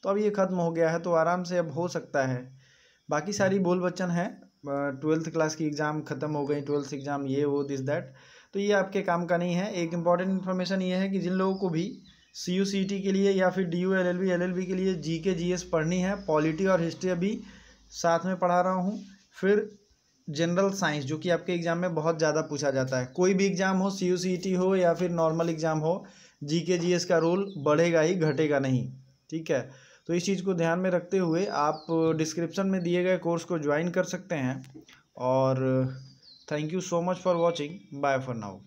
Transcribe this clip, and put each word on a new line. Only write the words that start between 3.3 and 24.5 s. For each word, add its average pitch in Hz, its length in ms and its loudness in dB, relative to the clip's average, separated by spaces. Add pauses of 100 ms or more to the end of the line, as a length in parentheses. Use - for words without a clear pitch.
सारी 196 260 2 (100)
बोल 180 120 2
बच्चन 180 300 -2
है, 175 160 0
अ, - 480 -10 (260)
ट्वेल्थ 160 300 0
क्लास 156 240 0
की 160 120 -4
एग्जाम 151 360 -2
ख़त्म 151 280 -6
हो 147 140 -2
गई, 143 160 -2
ट्वेल्थ 143 320 -2
एग्जाम 139 340 -4
ये 139 180 0
वो 143 260 0
this 131 180 -4
that, 156 240 -4 (400)
तो 196 60 -4
ये 202 140 2
आपके 190 280 2
काम 175 240 0
का 170 120 2
नहीं 175 180 0
है। 202 260 -2
एक 165 120 -2
इंपॉर्टेंट 175 360 2
इन्फॉर्मेशन 185 520 -2
ये 185 140 0
है 196 140 0
कि 190 100 -2
जिन 175 140 -2
लोगों 190 220 2
को 196 140 -2
भी 170 220 -2 (440)
सीयू 180 300 -2
सीईटी 196 360 -2
के 190 100 0
लिए 196 200 4
या 185 180 4
फिर 185 160 0
डीयू, 175 280 0
एलएलबी, 185 1000 0
जीके, 165 380 -2
जीएस 175 300 -2
पढ़नी 165 360 0
है, 190 160 0 (100)
पॉलिटी 156 400 2
और 185 160 4
हिस्ट्री 170 280 -4
अभी 185 220 0 (600)
साथ 170 340 2
में 185 140 -2
पढ़ा 180 220 4
रहा 185 120 2
हूँ, 185 240 -2 (440)
फिर 208 280 2 (580)
जनरल 175 440 0
साइंस 156 340 -2
जो 151 120 -4
कि 170 120 -4
आपके 175 240 0
एग्जाम 170 240 -2
में 180 180 -2
बहुत 156 220 0
ज़्यादा 156 320 2
पूछा 143 220 0
जाता 131 280 0
है। 123 60 -2 (100)
कोई 185 180 4
भी 190 120 2
एग्जाम 190 320 0
हो, 190 120 0
सीयू 185 280 -2
सीईटी 185 360 -2